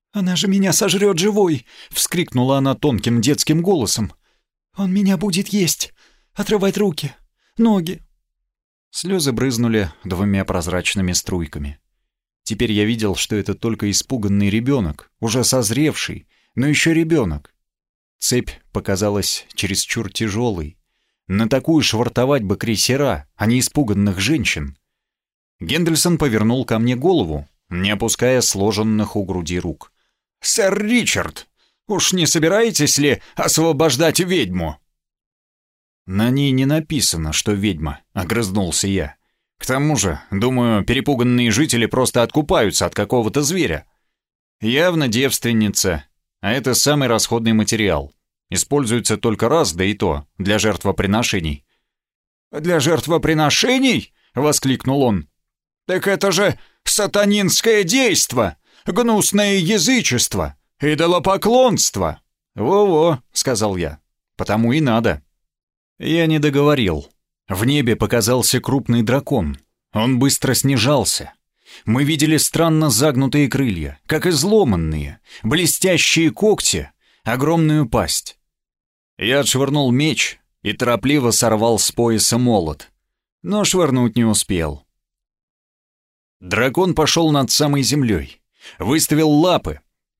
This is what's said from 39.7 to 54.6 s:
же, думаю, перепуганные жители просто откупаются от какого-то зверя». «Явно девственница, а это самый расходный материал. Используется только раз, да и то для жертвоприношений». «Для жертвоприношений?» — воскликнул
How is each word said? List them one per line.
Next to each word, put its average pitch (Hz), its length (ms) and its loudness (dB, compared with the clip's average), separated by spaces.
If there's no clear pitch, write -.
же, 87 240 -2
думаю, 117 540 0
перепуганные 123 640 0
жители 120 360 0
просто 123 360 0
откупаются 147 640 0
от - 80 -6
какого-то 110 480 0
зверя». 139 440 -2
«Явно 151 480 0
девственница, 110 960 0
а 98 120 -2
это 127 220 -2
самый 143 340 2
расходный 113 460 0
материал. 101 580 0
Используется 113 640 -2
только 113 320 0
раз, 131 260 2
да 90 100 -2
и 101 100 0
то 80 320 -2
для 101 200 0
жертвоприношений». 98 1080 -2
«Для 165 260 0
жертвоприношений?» — 160 1400 0
воскликнул 139 680 0